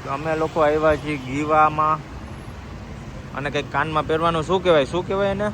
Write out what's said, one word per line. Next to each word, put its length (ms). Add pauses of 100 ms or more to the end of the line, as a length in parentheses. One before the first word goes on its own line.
તો 60
અમે 260
લોકો 260
આવ્યા 340
છીએ 220
ગીવામાં. 800 (1400)
અને 140
કંઈક 220
કાનમાં 360
પહેરવાનું, 360
શું 200
કહેવાય, 220
શું 220
કહેવાય 240
એને? 220